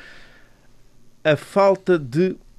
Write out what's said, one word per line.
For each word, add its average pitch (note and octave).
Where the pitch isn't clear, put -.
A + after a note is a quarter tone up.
a D#3
falta F#3+
de D3+